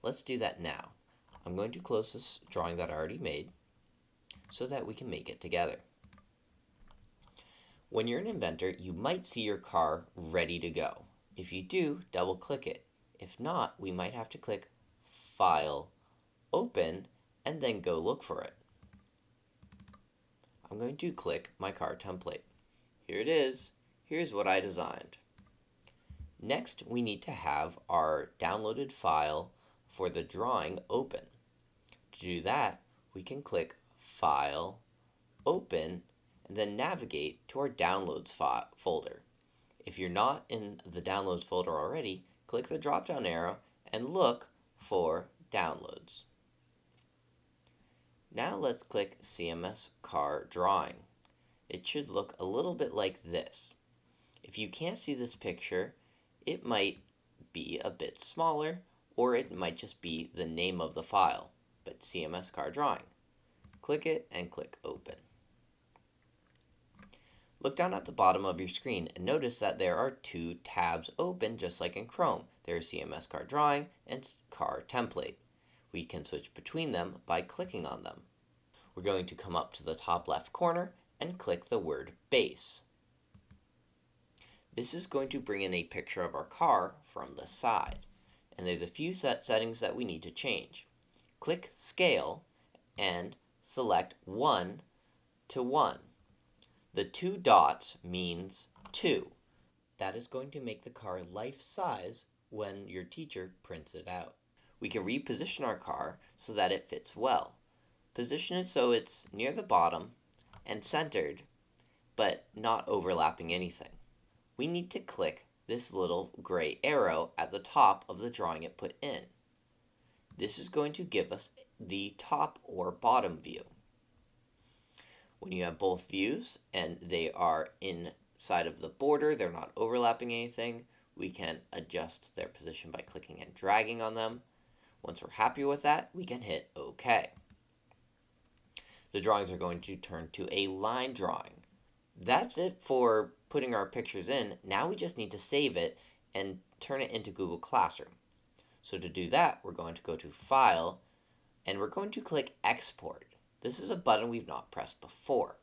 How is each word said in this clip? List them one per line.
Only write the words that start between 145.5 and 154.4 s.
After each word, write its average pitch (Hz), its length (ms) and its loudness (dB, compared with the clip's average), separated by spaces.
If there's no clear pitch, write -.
it 85 200 0
and 196 240 -2
turn 135 200 -2
it - 100 -2
into 107 200 -4
Google 87 260 -2
Classroom. - 520 2
So - 160 -6
to 87 100 -4
do 87 220 -4
that, 160 340 6
we're 92 80 -8
going 85 240 -8
to - 60 -16
go 82 160 -4
to 76 140 -14
File, 90 680 6
and 98 140 0
we're 107 80 2
going 202 240 -4
to - 100 -6
click - 420 -2
Export. - 640 0
This - 160 -2
is - 120 -6
a 185 80 0
button 117 320 4
we've 110 180 -4